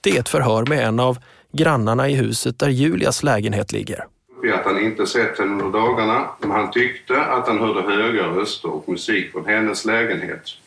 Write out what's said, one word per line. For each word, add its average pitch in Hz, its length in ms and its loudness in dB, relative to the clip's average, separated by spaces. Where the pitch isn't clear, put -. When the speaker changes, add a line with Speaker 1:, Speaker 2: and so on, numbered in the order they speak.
Speaker 1:
Det 196 140 2
är - 40 4
ett 120 100 -4
förhör 120 360 2
med 135 220 0
en 110 120 2
av 127 180 2
grannarna 135 580 2
i 139 60 2
huset 120 440 0
där 147 100 2
Julias 143 540 2
lägenhet 107 480 0
ligger. - 340 -6
Speaker 2:
Att - 100 -2
han 101 180 0
inte 107 240 0
sett 107 320 0
henne 98 240 0
under 95 160 0
dagarna, 113 500 2
men 104 120 -4
han 107 200 0
tyckte 123 500 0
att 120 260 0
han 107 120 0
hörde 101 220 0
höga 104 420 0
röster 87 460 -4
och - 200 -8
musik 92 420 -2
från 90 140 -8
hennes 107 400 0
lägenhet 107 560 -2